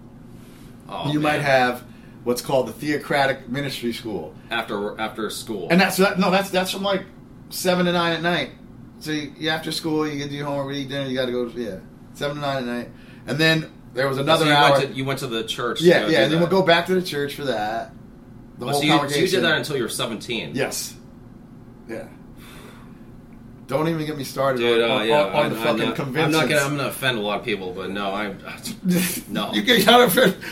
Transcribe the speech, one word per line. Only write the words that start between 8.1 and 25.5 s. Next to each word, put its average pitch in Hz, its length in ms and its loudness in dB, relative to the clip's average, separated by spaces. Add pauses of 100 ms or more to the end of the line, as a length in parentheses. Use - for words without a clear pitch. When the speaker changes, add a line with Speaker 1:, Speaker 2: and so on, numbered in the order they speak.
Speaker 2:
at 160 80 -4
night. 160 280 0 (500)
So 151 120 -10
you, 151 260 -6
you, 156 120 -2
after 160 220 -4
school, 156 360 -2
you 147 100 -6
get 143 120 -6
to - 80 -
do 143 60 -6
homework, 143 240 -4
we 139 100 -6
eat 135 100 -6
dinner, 139 200 -4
you 127 80 -2
gotta 127 160 0
go, 123 220 -2
yeah, 107 240 -6 (360)
seven 147 220 -4
to 147 60 -10
nine 139 160 -2
at 123 80 -4
night. 120 220 -6 (380)
And 127 120 -2
then 160 320 2 (240)
there 135 140 0
was 131 100 -2
another 160 260 4
Speaker 1:
So 151 60 4
you 147 60 6
Speaker 2:
hour. 147 220 8
Speaker 1:
went 131 120 2
to, - 60 -12
you 135 80 -4
went 135 160 -2
to 143 60 -4
the 113 180 -4
church 120 360 -4
to 160 40 0
Speaker 2:
Yeah, 170 160 8
Speaker 1:
go - 60 0
Speaker 2:
yeah, - 120 2
Speaker 1:
do 135 60 4
Speaker 2:
and 151 80 2
then 165 80 2
Speaker 1:
that. 170 100 2
Speaker 2:
we'll 190 100 6
go 175 60 2
back 170 200 4
to 185 80 0
the 180 80 2
church 143 320 -4
for 147 100 -8
that. 113 480 -4 (640)
The 123 80 -8
Speaker 1:
Oh, 123 40 -6
Speaker 2:
whole 143 100 2
Speaker 1:
so 147 40 2
you, 151 40 4
so 151 60 6
you 147 60 6
Speaker 2:
congregation. 143 420 2
Speaker 1:
did - 20 2
that 160 140 2
until 143 180 -4
you 127 60 0
were 107 60 -2
seventeen? 113 680 -6
Speaker 2:
Yes. - 400 -4 (920)
Yeah. - 200 -10 (1600)
Don't 151 220 0
even 156 180 -2
get 151 100 -6
me 139 60 -8
started 135 380 0
Speaker 1:
Dude, 117 220 4
Speaker 2:
on, 117 80 2
Speaker 1:
uh, 110 40 2
Speaker 2:
on, 107 140 0
Speaker 1:
yeah, 147 160 6
Speaker 2:
on, - 80 0
on - 20 -4
Speaker 1:
I, 147 140 4
Speaker 2:
the - 80 -2